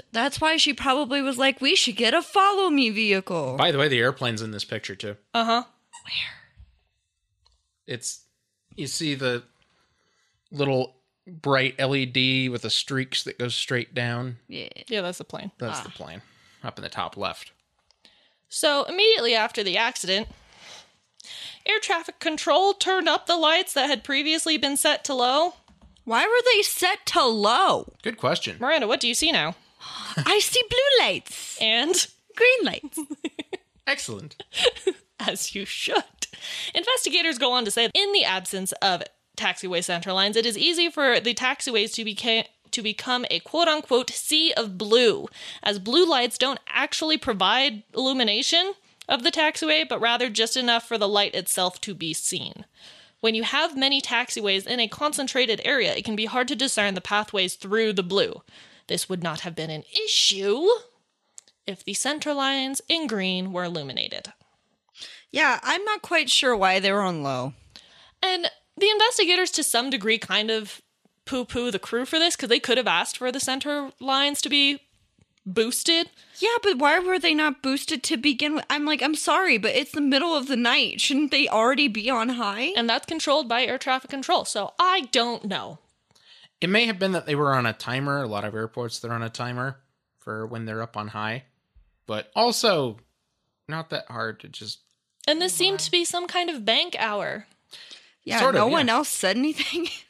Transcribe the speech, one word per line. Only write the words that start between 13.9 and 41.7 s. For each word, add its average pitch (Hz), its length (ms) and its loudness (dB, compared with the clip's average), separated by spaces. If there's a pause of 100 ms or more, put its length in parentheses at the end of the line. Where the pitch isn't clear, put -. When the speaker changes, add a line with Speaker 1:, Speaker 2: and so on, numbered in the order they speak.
Speaker 2:
down? 120 440 -4 (120)
Speaker 1:
Yeah. - 180 -12 (200)
Speaker 3:
Yeah, 214 140 -4
that's 180 180 -8
the - 40 -14
plane. - 340 -12
Speaker 2:
That's 131 220 -8
Speaker 1:
Ah. - 40 -10
Speaker 2:
the - 60 -14
plane. 78 320 -16 (440)
Up - 120 -10
in 101 60 -14
the - 60 -12
top 87 260 -8
left. 95 360 -8 (1000)
Speaker 3:
So, 285 340 0
immediately 403 520 2
after 220 280 -2
the 185 140 0
accident, 214 500 -2 (1400)
air 427 140 2
traffic 339 400 -2
control 330 540 2
turned 370 340 0
up 320 180 2
the 349 120 2
lights 330 360 2
that 269 160 2
had 233 140 -2
previously 311 540 0
been 277 200 -2
set - 280 2
to 285 80 -4
low. 262 400 2 (500)
Speaker 1:
Why 240 220 2
were 480 280 4
they 415 100 6
set - 440 0
to 330 160 4
low? 226 760 4
Speaker 2:
Good 226 160 -6
question. 127 420 -2
Speaker 3:
Miranda, 269 280 0
what 254 120 0
do 247 80 0
you 233 60 0
see 220 180 2
now? 165 240 0 (320)
Speaker 1:
<gasps> - 300 -10
I 349 220 4
see 494 300 2
blue 494 360 4
lights. - 560 -6
Speaker 3:
And? 233 460 2 (280)
Speaker 1:
Green 480 300 6
lights. - 340 -6 (440)
<laughs> - 440 -12
Speaker 2:
Excellent. 262 480 -6 (460)
Speaker 3:
<laughs> - 380 -4
As 196 340 -4
you - 120 -6
should. - 380 -2 (680)
Investigators 349 640 0
go 254 160 0
on 247 120 0
to 202 60 -4
say, 233 220 0
in 403 200 2
the 403 120 2
absence 185 460 -4 (100)
of 180 220 2 (340)
taxiway 185 460 -2
center 180 280 -4
lines, 196 240 2
it 226 100 4
is 226 120 -2
easy 339 320 2
for 262 300 4
the 226 160 0
taxiways 247 580 -2